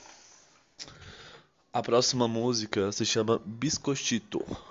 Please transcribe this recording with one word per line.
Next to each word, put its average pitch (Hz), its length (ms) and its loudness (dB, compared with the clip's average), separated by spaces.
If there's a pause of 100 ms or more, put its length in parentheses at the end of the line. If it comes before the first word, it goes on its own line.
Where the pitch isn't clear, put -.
(1700)
A 117 120 0
próxima 123 420 4
música 113 640 0
se 107 160 -2
chama 113 400 2
Biscochito. 123 1000 -2 (260)